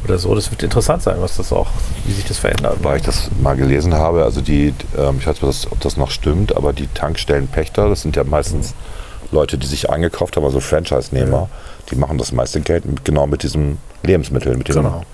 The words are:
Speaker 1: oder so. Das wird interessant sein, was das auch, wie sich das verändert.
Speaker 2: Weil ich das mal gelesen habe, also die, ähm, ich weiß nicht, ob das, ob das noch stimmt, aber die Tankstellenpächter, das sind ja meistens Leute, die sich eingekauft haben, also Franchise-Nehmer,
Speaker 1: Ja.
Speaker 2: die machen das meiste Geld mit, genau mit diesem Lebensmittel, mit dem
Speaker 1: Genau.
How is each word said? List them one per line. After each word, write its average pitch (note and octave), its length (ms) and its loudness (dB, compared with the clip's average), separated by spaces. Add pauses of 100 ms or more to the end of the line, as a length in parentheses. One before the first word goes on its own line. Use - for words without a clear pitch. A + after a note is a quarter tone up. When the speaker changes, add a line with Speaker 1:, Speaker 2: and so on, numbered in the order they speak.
Speaker 1:
oder F#2 120 2
so. F#2+ 160 2
Das G#2 160 0
wird - 140 -6
interessant - 400 2
sein, F2+ 160 2
was F#2 160 0
das - 160 0
auch, - 160 2 (380)
wie G2 80 0
sich G2 100 -2
das - 140 -2
verändert. - 460 0
Speaker 2:
Weil C#2+ 140 2
ich C2+ 60 -2
das - 260 0 (120)
mal C2+ 160 4
gelesen C#2+ 380 4
habe, E2 280 4
also B1 160 0
die, C#2+ 340 2 (240)
ähm, C#2 220 2
ich C#2+ 80 -4
weiß D#2 80 2
nicht, - 80 -4
ob C2+ 60 2
das, - 200 -2
ob - 120 -2
das - 160 -2
noch C2+ 140 0
stimmt, E2 440 0
aber C#2+ 160 2
die C2+ 160 -4
Tankstellenpächter, D2+ 1000 0
das - 140 0
sind D2+ 120 -2
ja C#2+ 80 2
meistens C#2+ 500 0 (560)
Leute, C#2+ 280 2
die C2+ 100 -2
sich - 220 -2
eingekauft E2+ 480 -2
haben, D2+ 80 2
also C2+ 160 2
Franchise-Nehmer, C2 760 0
Speaker 1:
Ja. F#2 120 -2 (420)
Speaker 2:
die B1+ 60 -4
machen C#2+ 200 0
das A1+ 140 -4
meiste B1 300 -2
Geld E2+ 240 0
mit, C2+ 180 -4
genau D2 240 2
mit C#2+ 160 -2
diesem D2 340 -2 (260)
Lebensmittel, C2+ 520 2
mit B1+ 140 -2
dem - 60 2
Speaker 1:
Genau. D#2+ 260 2 (120)